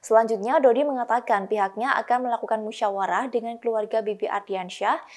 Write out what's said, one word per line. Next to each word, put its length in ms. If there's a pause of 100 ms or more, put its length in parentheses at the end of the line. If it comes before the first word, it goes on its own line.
Selanjutnya, 560
Dodi 240
mengatakan 640
pihaknya 480
akan 320
melakukan 320
musyawarah 640
dengan 320
keluarga 480
Bibi 240
Ardiansyah 720 (160)